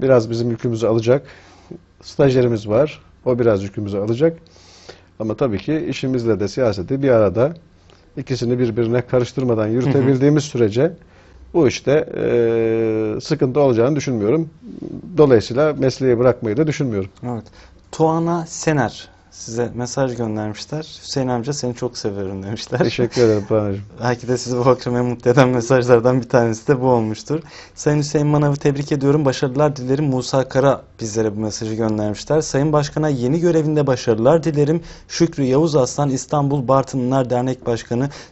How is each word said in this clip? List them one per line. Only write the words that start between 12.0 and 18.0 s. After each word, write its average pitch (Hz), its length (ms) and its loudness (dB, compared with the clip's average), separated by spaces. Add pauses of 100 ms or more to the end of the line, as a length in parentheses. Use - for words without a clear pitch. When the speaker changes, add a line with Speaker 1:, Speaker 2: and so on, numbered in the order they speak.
Speaker 1:
e, 113 1040 0
sıkıntı 143 400 -2
olacağını 135 360 4
düşünmüyorum. 135 540 0 (680)
Dolayısıyla 139 540 4
mesleği 131 460 0
bırakmayı 120 380 2
da 151 100 0
düşünmüyorum. 113 440 -4 (140)
Speaker 2:
Evet. 120 200 -8 (480)
Tuana 165 540 0